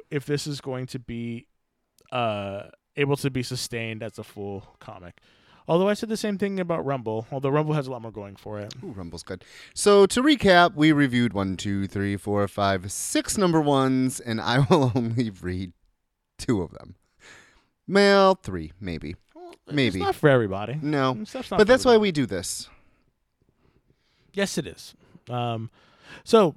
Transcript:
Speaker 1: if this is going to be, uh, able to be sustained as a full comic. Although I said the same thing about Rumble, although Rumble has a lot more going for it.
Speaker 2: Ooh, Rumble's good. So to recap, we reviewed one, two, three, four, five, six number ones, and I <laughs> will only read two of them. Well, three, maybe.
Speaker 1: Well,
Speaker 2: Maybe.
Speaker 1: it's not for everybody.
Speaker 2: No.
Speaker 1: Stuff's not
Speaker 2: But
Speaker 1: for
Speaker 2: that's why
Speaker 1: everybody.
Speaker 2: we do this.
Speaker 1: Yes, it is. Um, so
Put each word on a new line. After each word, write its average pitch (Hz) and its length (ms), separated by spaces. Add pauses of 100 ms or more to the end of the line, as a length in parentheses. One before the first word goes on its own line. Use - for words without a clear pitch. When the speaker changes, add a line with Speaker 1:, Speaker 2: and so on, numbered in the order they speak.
(120)
Speaker 1:
if 143 140
this 143 200
is 143 160
going 127 260
to 127 120
be, 117 480 (640)
uh, 101 540 (300)
able 143 220
to 139 140
be 131 100
sustained 113 600
as 110 160
a 107 40
full 98 560
comic. 92 400 (480)
Although 180 220
I 208 60
said 220 140
the 220 80
same 202 200
thing 196 220
about 170 260
Rumble, 113 460
although 135 180
Rumble 151 240
has 143 140
a 131 40
lot 120 120
more 110 80
going 101 240
for 104 240
it. 104 140 (100)
Speaker 2:
Ooh, 185 80
Rumble's 87 320
good. 92 200 (300)
So 202 320
to 247 160
recap, 196 540
we 151 160
reviewed 123 420
one, 95 240
two, 98 300
three, 101 280
four, 101 320
five, 98 440
six - 480
number 170 200
ones, 131 600
and 113 200
I 113 200
<laughs> 143 100
will 135 260
only 117 360
read 90 420 (640)
two 107 240
of 80 120
them. - 220 (920)
Well, 196 480
three, 82 440
maybe. 85 360 (200)
Speaker 1:
Well, 339 400
Speaker 2:
Maybe. 110 240
Speaker 1:
it's 403 60
not 381 100
for 151 140
everybody. 110 520
Speaker 2:
No. 139 320 (120)
Speaker 1:
Stuff's - 260
not 190 60
Speaker 2:
But 214 100
Speaker 1:
for 240 40
Speaker 2:
that's - 140
why 254 60
Speaker 1:
everybody. 214 160
Speaker 2:
we 185 40
do 147 140
this. 90 420 (1700)
Speaker 1:
Yes, 196 240
it 123 100
is. - 260 (360)
Um, 117 400 (540)
so 208 320